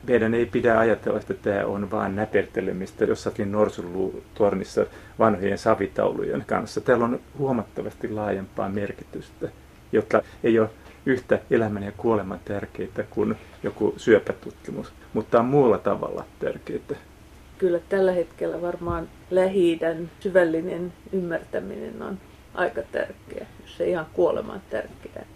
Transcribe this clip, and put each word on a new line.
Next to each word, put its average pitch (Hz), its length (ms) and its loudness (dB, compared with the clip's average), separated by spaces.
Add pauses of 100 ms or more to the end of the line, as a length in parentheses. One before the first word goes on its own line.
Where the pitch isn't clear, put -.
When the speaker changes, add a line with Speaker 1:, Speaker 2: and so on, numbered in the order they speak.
Speaker 1:
Meidän 113 260 4
ei 117 120 2
pidä 117 340 4
ajatella, 107 400 2
että 104 140 -6
tämä 101 320 0
on 101 260 -4
vain 104 240 -2
näpertelemistä 98 880 -2
jossakin 104 460 -2
norsunluutornissa 95 1300 0 (340)
vanhojen 101 380 4
savitaulujen 104 880 0
kanssa. - 340 -2
Täällä 120 240 2
on 123 140 -2 (180)
huomattavasti 117 720 -4
laajempaa 101 600 -4
merkitystä, - 800 -8 (420)
jotka - 300 2 (220)
ei 113 160 4
ole 107 100 4 (360)
yhtä 123 340 2 (120)
elämän 104 320 0
ja 101 80 -8
kuoleman 95 540 0
tärkeitä 101 580 -6
kuin 110 320 -2 (280)
joku - 340 -2
syöpätutkimus, - 960 0 (200)
mutta 113 260 2
on 117 60 4
muulla 127 320 4
tavalla - 480 -4 (140)
tärkeitä. - 560 -8 (640)
Speaker 2:
Kyllä 175 220 0 (100)
tällä 190 220 4
hetkellä 165 500 -4
varmaan 170 460 -4 (240)
Lähi-idän 170 880 2
syvällinen 175 720 2 (200)
ymmärtäminen 190 880 -6
on 196 180 -8 (340)
aika - 280 -2 (100)
tärkeä, - 540 -8 (180)
jos - 180 -10
ei 175 80 2
ihan 170 240 -2
kuoleman - 560 0
tärkeä - 560 -10 (100)